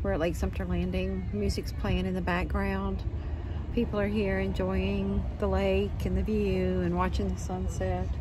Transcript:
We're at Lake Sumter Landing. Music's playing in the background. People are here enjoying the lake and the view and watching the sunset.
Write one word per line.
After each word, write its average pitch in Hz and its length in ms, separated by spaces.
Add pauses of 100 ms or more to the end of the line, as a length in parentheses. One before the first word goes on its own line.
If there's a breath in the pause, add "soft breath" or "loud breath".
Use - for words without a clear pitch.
We're 196 100
at 180 60
Lake 170 160
Sumter - 300
Landing. 185 640
Music's 202 400
playing 190 340
in 185 80
the 185 80
background. 190 800 (720 loud breath)
People 220 260
are 202 80
here 202 320
enjoying 196 840 (160)
the 208 80
lake 196 580
and 190 120
the 190 60
view 185 580
and 175 160
watching 190 360
the 185 60
sunset. 185 680 (140)